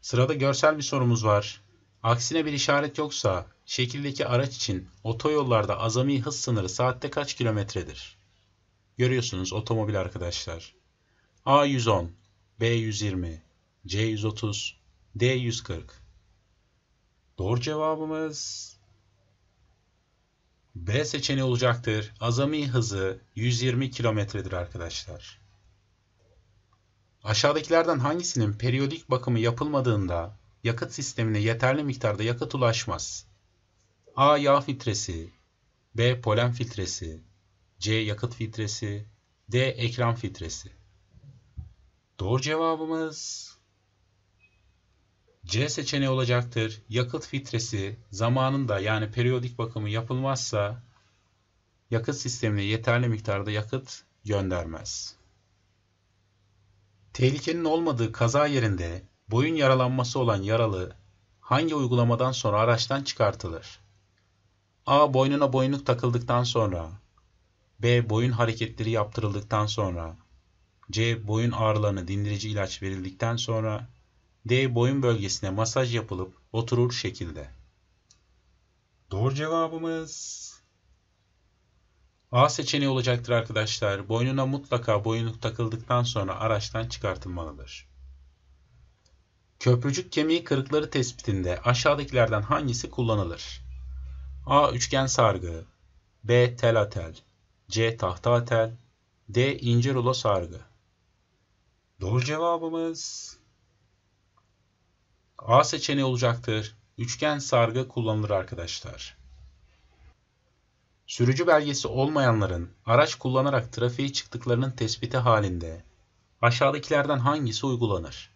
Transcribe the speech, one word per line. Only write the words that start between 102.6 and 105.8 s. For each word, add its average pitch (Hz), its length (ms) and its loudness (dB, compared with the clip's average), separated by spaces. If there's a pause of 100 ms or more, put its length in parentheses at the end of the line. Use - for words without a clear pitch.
A 120 260 6
seçeneği 139 420 0